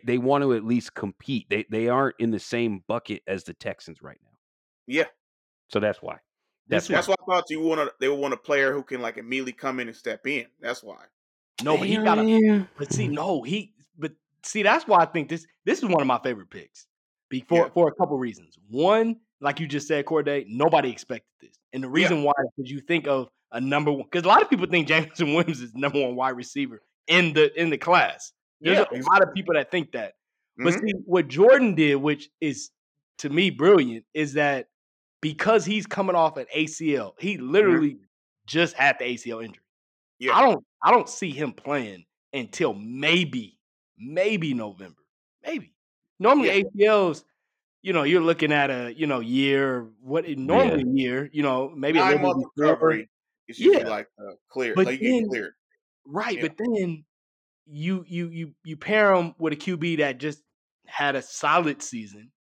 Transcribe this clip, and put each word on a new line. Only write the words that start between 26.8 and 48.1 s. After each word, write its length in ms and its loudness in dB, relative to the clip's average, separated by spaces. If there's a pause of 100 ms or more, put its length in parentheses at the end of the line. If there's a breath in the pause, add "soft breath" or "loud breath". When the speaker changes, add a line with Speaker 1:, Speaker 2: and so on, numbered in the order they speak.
Speaker 3:
in 260 4
the, 260 4
in 100 0
the 80 -2
class. 540 0 (320)
There's 160 4
Speaker 2:
Yeah, 60 4
Speaker 3:
a 60 -
Speaker 2:
he's 200 -6
Speaker 3:
lot 100 6
of 140 4
people 200 -2
that 160 0
think 200 -4
that. 240 -10 (460)
But 120 2
Speaker 2:
Mm-hmm. 60 -2
Speaker 3:
see, 140 -4 (120)
what 220 2
Jordan 480 6
did, 200 4
which 340 -2 (100)
is, 320 -6 (480)
to 100 -8
me, 200 2
brilliant, 640 4
is 200 -4
that 360 0 (520)
because 440 2
he's 220 -4
coming 280 -2
off 220 2
an 160 -8
A 140 -2
C 280 -2
L, 240 -6
he 180 -6 (220)
Speaker 2:
Mm-hmm. 240 4
Speaker 3:
literally 160 -2 (480)
just 280 0
had 240 2
the 60 -6
A 120 -6
C 140 -10
L 80 -8
injury. 240 -16 (560)
Speaker 2:
Yeah. 160 0
Speaker 3:
I 60 8
don't, 220 4 (200)
I 80 6
don't 180 4
see 220 -8
him 220 -6
playing 520 -6 (280)
until 400 -4
maybe, 840 -4 (380)
maybe 560 -2
November. 480 -10 (420)
Maybe. 320 -12 (440)
Normally 300 4
Speaker 2:
Yeah. 20 2
Speaker 3:
A 120 2 (140)
C 100 6
Ls, 380 2 (580)
you 100 -4
know, 100 2
you're 180 4